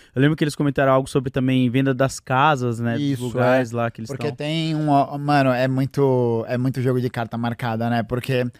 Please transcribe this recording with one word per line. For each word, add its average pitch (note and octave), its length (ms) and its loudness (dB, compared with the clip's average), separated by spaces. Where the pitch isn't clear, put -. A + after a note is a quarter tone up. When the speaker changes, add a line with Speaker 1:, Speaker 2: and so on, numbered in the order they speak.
Speaker 1:
Eu C3 80 2
lembro D3+ 140 4
que - 80 0
eles D3 100 -2
comentaram C#3 380 2
algo C3+ 180 2
sobre C3 220 -2
também C3 360 2
venda C3+ 240 2
das C3 280 0
casas, B2+ 580 0
né, A#2 140 -2
dos C#3 100 -2
Speaker 2:
Isso, C3+ 220 -2
Speaker 1:
lugares B2 480 0
Speaker 2:
é. A#2+ 40 -6
Speaker 1:
lá A#2 140 -2
que - 120 -14
eles A2 60 -10
Speaker 2:
Porque C#3 200 -6
Speaker 1:
tão. C3+ 80 -6
Speaker 2:
tem D#3 400 -2
um, D3+ 140 -2
ó, C#3+ 280 2
mano, C#3+ 320 2
é B2+ 160 2
muito, C3 800 0
é B2+ 100 -4
muito B2+ 240 -2
jogo B2+ 200 0
de B2 100 -2
carta A#2 260 -6
marcada, A#2 540 -4
né? A#2 140 0
Porque B2 420 -2